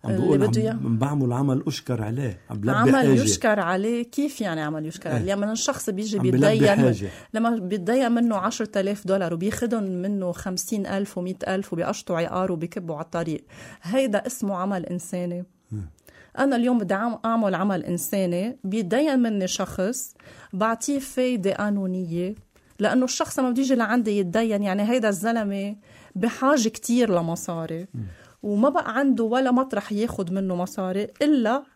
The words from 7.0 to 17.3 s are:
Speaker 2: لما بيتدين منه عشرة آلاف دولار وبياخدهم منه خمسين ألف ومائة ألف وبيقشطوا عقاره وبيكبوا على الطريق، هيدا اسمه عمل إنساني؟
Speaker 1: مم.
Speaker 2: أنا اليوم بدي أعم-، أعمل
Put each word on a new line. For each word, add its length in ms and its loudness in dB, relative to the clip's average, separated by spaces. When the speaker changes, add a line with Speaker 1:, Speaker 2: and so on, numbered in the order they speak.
Speaker 2:
لما 220 2
بيتدين 560 0
منه 240 2
عشرة 440 -2
آلاف 260 -2
دولار 280 0
وبياخدهم 480 -2
منه 500 -2
خمسين 540 -4
ألف 320 -4
ومائة 360 -4
ألف 180 -4
وبيقشطوا 460 -4
عقاره 340 -2
وبيكبوا 420 -6
على 100 -8
الطريق، 400 -6
هيدا 440 0
اسمه 300 -4
عمل 300 -2
إنساني؟ 580 -6
Speaker 1:
مم. 180 -8
Speaker 2:
أنا 180 2
اليوم 220 2
بدي 160 0
أعم-، 300 -2
أعمل 300 2